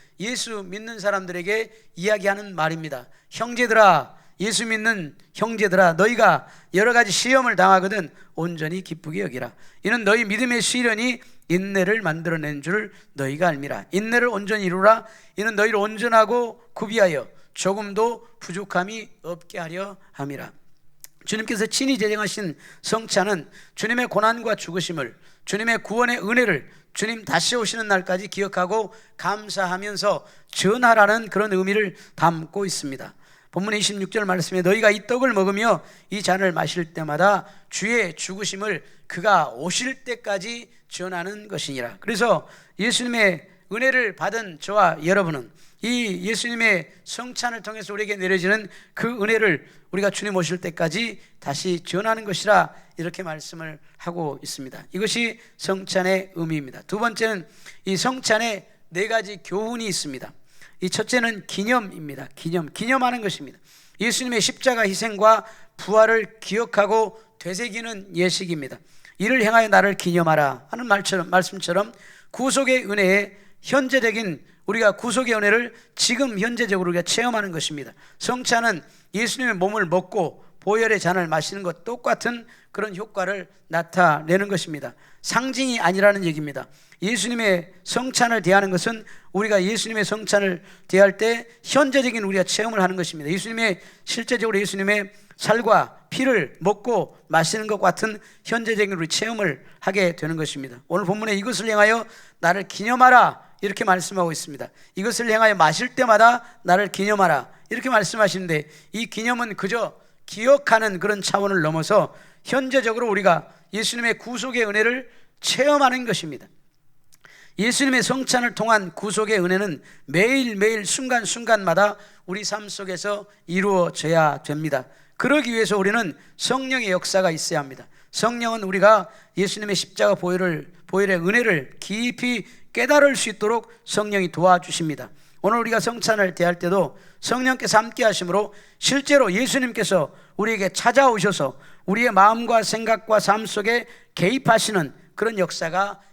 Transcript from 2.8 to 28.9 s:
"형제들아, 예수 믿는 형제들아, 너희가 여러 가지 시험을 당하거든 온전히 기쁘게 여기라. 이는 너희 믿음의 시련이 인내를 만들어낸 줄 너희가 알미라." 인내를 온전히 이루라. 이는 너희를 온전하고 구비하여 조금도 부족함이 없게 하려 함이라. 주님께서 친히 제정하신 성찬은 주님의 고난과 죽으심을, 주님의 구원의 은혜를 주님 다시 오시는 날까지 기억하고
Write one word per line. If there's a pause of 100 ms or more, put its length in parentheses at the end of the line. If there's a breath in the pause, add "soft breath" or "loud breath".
"형제들아, (240 soft breath)
예수
믿는 (200)
형제들아,
너희가 (260 loud breath)
여러
가지
시험을
당하거든 (240 soft breath)
온전히
기쁘게
여기라. (300 soft breath)
이는
너희
믿음의
시련이 (280 soft breath)
인내를
만들어낸
줄 (220 soft breath)
너희가
알미라."
인내를
온전히
이루라. (300 loud breath)
이는
너희를
온전하고 (120)
구비하여 (260 soft breath)
조금도 (120)
부족함이 (120)
없게
하려 (140)
함이라. (760)
주님께서
친히
제정하신 (260 loud breath)
성찬은 (260 loud breath)
주님의
고난과
죽으심을, (280 soft breath)
주님의
구원의
은혜를 (240 soft breath)
주님
다시
오시는
날까지
기억하고 (240 loud breath)